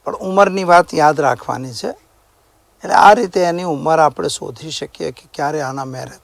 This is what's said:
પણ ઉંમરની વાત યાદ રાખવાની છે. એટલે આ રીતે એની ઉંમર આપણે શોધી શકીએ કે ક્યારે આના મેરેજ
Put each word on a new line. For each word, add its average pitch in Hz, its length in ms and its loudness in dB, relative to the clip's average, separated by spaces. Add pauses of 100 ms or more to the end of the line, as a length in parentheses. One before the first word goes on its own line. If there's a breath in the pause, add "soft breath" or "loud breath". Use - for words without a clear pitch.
પણ 170 120 -8
ઉંમરની 196 480 0
વાત 175 300 4
યાદ 151 260 2
રાખવાની 127 540 -4
છે. - 140 -10
એટલે - 1040 -14
આ 202 200 8
રીતે 196 300 0
એની 175 200 -2
ઉંમર 160 360 -2
આપણે 143 280 0
શોધી - 440 -12
શકીએ - 400 -10
કે - 220 -20
ક્યારે 151 280 -6
આના 131 240 -8
મેરેજ 131 380 -14